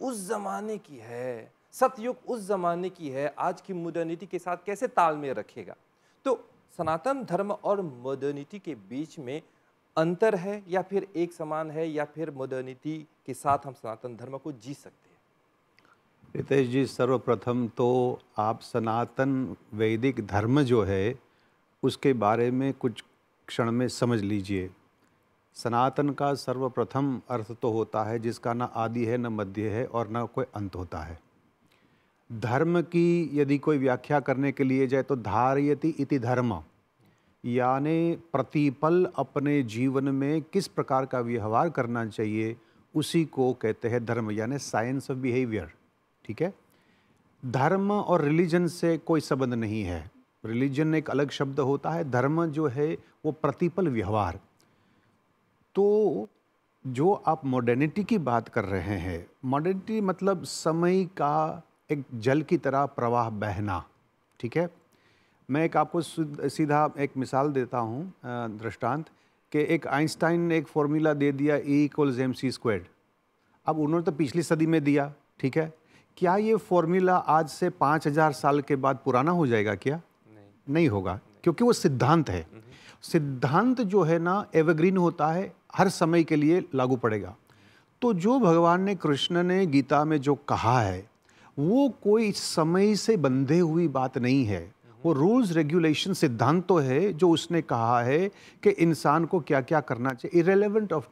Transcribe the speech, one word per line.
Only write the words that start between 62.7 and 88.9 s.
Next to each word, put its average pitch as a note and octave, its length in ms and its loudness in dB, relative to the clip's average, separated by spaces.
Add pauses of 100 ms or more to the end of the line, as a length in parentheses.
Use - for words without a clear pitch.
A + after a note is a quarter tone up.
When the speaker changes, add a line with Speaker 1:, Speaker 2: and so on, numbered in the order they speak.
Speaker 2:
प्रवाह A#2+ 440 0
बहना। G2+ 540 -4 (560)
ठीक A#2 160 -6
है, E3+ 140 0 (800)
मैं D3+ 140 2
एक E3 120 0
आपको D#3 260 2
सुध-, D3 460 -4
सीधा D3 500 2
एक C#3 180 -2
मिसाल C3+ 360 0
देता B2+ 260 -2
हूँ, A#2+ 300 -6
अ, F#3 60 -18 (340)
दृष्टांत, A2+ 600 -6 (440)
कि D3+ 220 2
एक D3 120 -2
आइंस्टाइन D#3+ 540 0
ने E3 180 2
एक C#3+ 80 -2
फॉर्मूला D#3 480 0
दे C#3+ 180 2
दिया, C#3+ 240 0
E C#3+ 320 2
equals C#3 300 0
M C3 160 0
C - 100 -6
squared। A#2 360 -2 (840)
अब D#3 120 0
उन्होंने D#3 260 0
तो F#3 80 0
पिछली D#3 300 0
सदी D#3+ 240 2
में D#3+ 180 2
दिया, C#3+ 280 2 (280)
ठीक C3 160 -2
है, D#3+ 180 -2 (420)
क्या F3+ 200 4
ये A3 200 2
फॉर्मूला F3+ 600 2
आज D#3 320 2
से F3+ 220 -2
पाँच D3 360 2
हज़ार D3+ 260 4
साल C#3+ 280 2
के C#3+ 160 0
बाद C3+ 280 0
पुराना B2+ 260 2
हो F3 160 2
जाएगा G#2+ 280 2
क्या? C3 220 -2
Speaker 1:
नहीं। A2 800 -12
Speaker 2:
नहीं E3 140 4
होगा, F#2+ 260 0
Speaker 1:
नहीं। - 280 -14
Speaker 2:
क्योंकि E3+ 220 2
वो A#3+ 80 6
सिद्धांत C#3+ 580 4
है। F2+ 120 -2
Speaker 1:
हम्म। - 200 -18 (400)
Speaker 2:
सिद्धांत D#3 800 2
जो G3 220 4
है E3 160 4
ना F3+ 360 0
एवरग्रीन D#3+ 420 4
होता D#3+ 320 2
है, F#3 260 -4 (220)
हर F#3 120 4
समय E3+ 360 4
के D#3 120 2
लिए D3+ 380 4
लागू B2+ 220 2
पड़ेगा। G#2+ 400 -2 (640)
तो A#3+ 140 2
जो A3 260 2
भगवान E3+ 400 6
ने, G3 140 0